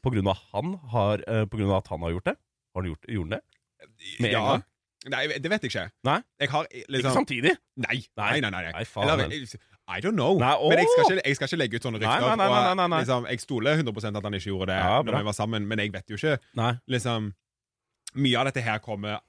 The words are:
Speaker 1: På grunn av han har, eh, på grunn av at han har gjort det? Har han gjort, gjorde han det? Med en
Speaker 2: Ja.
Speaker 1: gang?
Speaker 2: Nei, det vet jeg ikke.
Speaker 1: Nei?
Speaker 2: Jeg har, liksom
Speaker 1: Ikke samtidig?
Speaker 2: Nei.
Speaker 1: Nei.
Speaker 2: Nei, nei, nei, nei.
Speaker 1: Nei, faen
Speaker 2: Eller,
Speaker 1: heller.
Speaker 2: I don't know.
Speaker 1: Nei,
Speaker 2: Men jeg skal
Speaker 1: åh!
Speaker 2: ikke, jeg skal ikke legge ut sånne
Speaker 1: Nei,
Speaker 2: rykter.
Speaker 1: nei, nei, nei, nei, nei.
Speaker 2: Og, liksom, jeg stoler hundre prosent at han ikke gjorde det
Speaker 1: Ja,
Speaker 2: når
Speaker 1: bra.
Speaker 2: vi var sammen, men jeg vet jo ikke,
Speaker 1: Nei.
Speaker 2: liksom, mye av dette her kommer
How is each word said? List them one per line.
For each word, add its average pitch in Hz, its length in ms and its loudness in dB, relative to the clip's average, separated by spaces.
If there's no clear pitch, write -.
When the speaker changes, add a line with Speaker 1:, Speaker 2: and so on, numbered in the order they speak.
Speaker 1:
På 131 100 0
grunn 98 160 2
av 95 80 2
han 160 240 -4
har, 104 340 2
eh, 110 220 0
på 110 100 -8
grunn 98 140 2
av 95 80 4
at - 80 -8
han 82 160 -8
har 85 80 -2
gjort 90 160 -2
det? 240 80 -2
Har 92 80 -4
han 87 80 -4
gjort, - 160 -12
gjorde 95 240 -4
han - 80 -4
det? - 800 -20
Med 117 100 2
en 101 60 2
Speaker 2:
Ja. 110 160 0
Speaker 1:
gang? 117 120 0
Speaker 2:
Nei, 131 160 -2
det 147 100 -6
vet 208 140 0
jeg 123 80 -4
ikke. 92 160 -6
Speaker 1:
Nei? 143 160 2
Speaker 2:
Jeg 139 120 0
har, 147 160 -2
liksom 135 100 0
Speaker 1:
Ikke 127 160 2
samtidig? 160 400 2
Speaker 2:
Nei. 123 260 -2
Speaker 1:
Nei. 104 140 -2
Speaker 2:
Nei, 143 100 0
nei, 110 100 0
nei, 90 120 -6
nei. 82 100 -8
Speaker 1:
Nei, 82 100 -6
faen 104 240 -2
Speaker 2:
Eller, 151 220 0
Speaker 1:
heller. 131 300 -12
Speaker 2:
I 104 120 -6
don't 214 160 0
know. 160 200 4
Speaker 1:
Nei, 127 140 4
Speaker 2:
Men 165 120 6
jeg - 100 6
skal 494 160 6
Speaker 1:
åh! - 100 6
Speaker 2:
ikke, 185 100 0
jeg 139 120 2
skal 139 100 -4
ikke 170 120 -2
legge 117 160 0
ut 117 80 -4
sånne 113 180 -4
Speaker 1:
Nei, 110 60 0
Speaker 2:
rykter. 123 200 2
Speaker 1:
nei, 220 80 2
nei, 196 120 2
nei, 123 280 4
nei, 180 120 2
nei. 170 100 2
Speaker 2:
Og, 156 80 0
liksom, 123 240 0
jeg 123 100 -4
stoler 135 380 0
hundre 123 180 0
prosent 107 220 -4
at 101 60 -6
han 104 100 -4
ikke 98 180 -4
gjorde 92 160 -2
det 95 120 0
Speaker 1:
Ja, 95 220 4
Speaker 2:
når 123 40 0
Speaker 1:
bra. 110 140 0
Speaker 2:
vi 104 40 -2
var 104 140 -2
sammen, 107 300 -2
men 110 120 -2
jeg 104 140 -2
vet 95 180 -10
jo 107 60 -8
ikke, 151 220 0
Speaker 1:
Nei. 117 180 0
Speaker 2:
liksom, 117 400 -2
mye 131 220 2
av 131 140 2
dette 123 140 -4
her 110 140 -2
kommer 104 500 -6